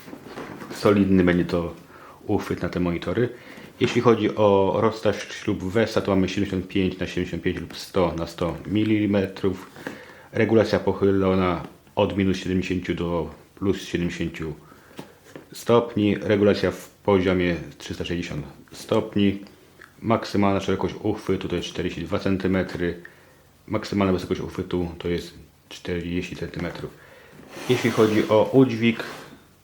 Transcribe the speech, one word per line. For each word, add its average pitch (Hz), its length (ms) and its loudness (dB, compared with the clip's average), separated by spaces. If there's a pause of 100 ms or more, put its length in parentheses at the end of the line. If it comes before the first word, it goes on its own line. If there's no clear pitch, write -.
(720)
solidny 95 500 4
będzie 87 220 4
to 85 280 -2 (540)
uchwyt 95 340 -2
na 87 80 -4
te 90 100 -4
monitory. 90 500 -2 (500)
Jeśli 120 220 0
chodzi 110 340 4
o 98 460 4
rozstaw 107 420 0 (100)
śrub 90 300 -4
Westa, 104 380 0
to 98 140 2
mamy 95 140 2
siedemdziesiąt 95 380 -2
pięć 95 320 0
na 87 80 -4
siedemdziesiąt 87 360 -4
pięć 82 160 -2
lub 82 180 -12
sto 87 400 0
na 80 100 -4
sto 82 300 -4 (100)
milimetrów. 101 1040 0 (600)
Regulacja 107 480 4
pochylona 92 840 2 (320)
od 98 220 2
minus 95 200 2
siedemdziesięciu 92 560 -2
do 85 360 -2 (260)
plus 98 280 -2
siedemdziesięciu 85 680 -4 (1000)
stopni. 107 640 4
Regulacja 101 560 2
w - 180 -10
poziomie 92 680 2 (220)
trzysta - 280 -10
sześćdziesiąt 82 400 -6 (260)
stopni. 101 680 0 (640)
Maksymalna 101 580 0
szerokość 92 440 -2
uchwytu 98 440 -2
to 87 80 -4
jest 85 120 -4
czterdzieści 87 340 -6
dwa 85 180 -4
centymetry. 92 840 -2 (640)
Maksymalna 98 460 0
wysokość 90 280 -2
uchwytu 87 560 -4
to - 100 -8
jest 85 260 -4 (360)
czterdzieści 87 640 -6
centymetrów. 80 560 -8 (800)
Jeśli 123 200 2
chodzi 107 400 4
o - 240 6
udźwig, 117 500 4 (600)